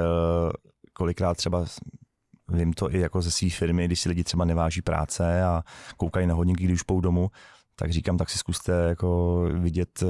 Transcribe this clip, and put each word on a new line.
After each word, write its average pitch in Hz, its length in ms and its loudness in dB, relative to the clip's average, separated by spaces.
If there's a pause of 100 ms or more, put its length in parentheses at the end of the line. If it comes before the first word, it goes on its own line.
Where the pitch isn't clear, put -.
(920)
kolikrát 87 440 -2
třeba 87 280 -2
s-, - 140 -12 (720)
vím 85 240 2
to - 220 -2
i 92 40 2
jako 87 220 0
ze 85 100 -2
své - 180 0
firmy, 85 360 0
když 85 140 0
si - 100 -2
lidi 87 140 0
třeba 87 220 0
neváží 82 360 0
práce 85 640 0
a 85 200 0 (340)
koukají 90 300 0
na 85 80 2
hodinky, 87 280 2
když 90 120 2
už 85 80 -2
půjdou 92 180 0
domů, 87 300 2 (440)
tak 82 160 -4
říkám, 82 260 0
tak 85 120 -2
si - 80 -6
zkuste - 340 -4 (180)
jako 87 520 2 (120)
vidět, 87 560 -2